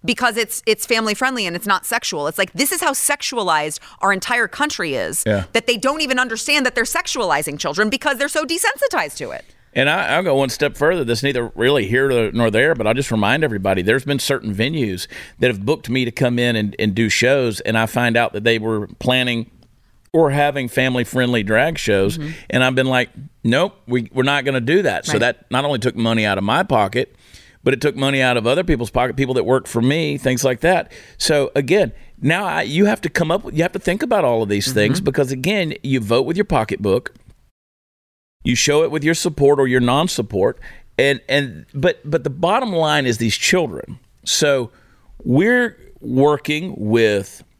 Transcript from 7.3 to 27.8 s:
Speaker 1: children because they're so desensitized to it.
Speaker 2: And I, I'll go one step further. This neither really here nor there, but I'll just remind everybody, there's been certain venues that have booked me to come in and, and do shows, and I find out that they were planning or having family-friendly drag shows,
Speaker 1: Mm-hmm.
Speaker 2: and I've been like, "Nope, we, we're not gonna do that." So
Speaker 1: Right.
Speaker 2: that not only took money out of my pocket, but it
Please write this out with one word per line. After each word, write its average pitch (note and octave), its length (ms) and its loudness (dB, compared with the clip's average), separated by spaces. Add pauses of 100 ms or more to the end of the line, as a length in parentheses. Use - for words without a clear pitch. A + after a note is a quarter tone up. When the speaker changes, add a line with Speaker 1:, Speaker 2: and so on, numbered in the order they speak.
Speaker 1:
children F#3+ 320 -2
because C4+ 260 -2
they're C#4 120 -2
so D#4 180 -2
desensitized F#4+ 720 -2
to G#2+ 140 -8
it. - 120 -12 (280)
Speaker 2:
And C3+ 160 0
I, D3+ 280 0
I'll F#3 80 0
go D#3 100 2
one C3+ 140 2
step C#3+ 280 -2
further. D#3+ 280 2
This A#2 180 -2
neither B2+ 320 -2
really B2 320 2
here B2 460 2
nor A2+ 180 2
there, C3 240 2
but G#2+ 140 -2
I'll A2+ 60 2
just C3 180 -2
remind A2+ 320 2
everybody, F#2+ 380 0
there's A2+ 220 2
been C#3 140 -2
certain A#2+ 340 -2
venues A2+ 540 -2 (320)
that A#2+ 100 2
have G2+ 160 -4
booked C#3+ 240 -2
me B2+ 160 0
to A#2 60 -4
come A#2+ 300 0
in A#2+ 160 2
and, G#2 240 -2
and G#2 120 2
do A2 160 0
shows, A#2+ 520 0
and A2+ 180 -2
I A2+ 80 2
find A#2+ 300 0
out A#2 160 2
that G#2 100 -6
they A2+ 160 2
were G#2+ 300 -4 (100)
planning B2 500 0 (640)
or D#3 200 4
having C#3+ 340 0
family-friendly B2 800 0
drag A#2+ 340 2
shows, G#2 400 2
Speaker 1:
Mm-hmm. D3+ 120 -8 (200)
Speaker 2:
and B2+ 140 2
I've C3 100 2
been C3 140 2
like, B2+ 220 0 (340)
"Nope, D3 320 2 (100)
we, A#2+ 260 -2
we're B2+ 120 0
not C#3 200 0
gonna C3+ 160 0
do D#3 220 2
that." F#2+ 240 -2
So D#3+ 60 -2
Speaker 1:
Right. A2 80 2
Speaker 2:
that A#2+ 320 -2
not C3 120 0
only C#3+ 140 -2
took B2 160 -2
money A2+ 320 0
out G2 100 0
of F#2+ 60 -2
my C3 220 0
pocket, A2+ 500 0 (480)
but C3+ 100 2
it B2 80 -2